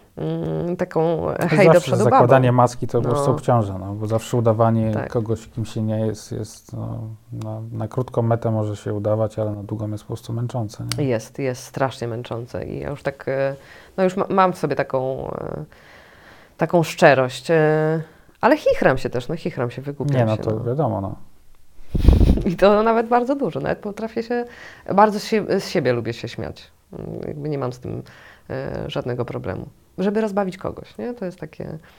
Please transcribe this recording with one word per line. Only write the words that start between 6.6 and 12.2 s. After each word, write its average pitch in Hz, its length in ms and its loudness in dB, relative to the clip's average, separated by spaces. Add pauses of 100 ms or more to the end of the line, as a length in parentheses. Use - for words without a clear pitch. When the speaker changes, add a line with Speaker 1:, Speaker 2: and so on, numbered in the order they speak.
Speaker 2:
no, 113 260 -8 (440)
na, 110 180 -8 (100)
na 110 160 -6
krótką 123 340 -2
metę 117 300 0
może 107 240 -2
się 107 180 -6
udawać, 107 460 0
ale 107 120 -2
na 104 120 -8
długą 107 280 -6
jest 104 120 -10
po - 40 -18
prostu 117 260 -10
męczące, 117 520 -6 (120)
nie? 151 80 -2
Speaker 1:
Jest, 120 340 -4
jest 127 240 -4
strasznie 127 440 -4
męczące 117 580 -8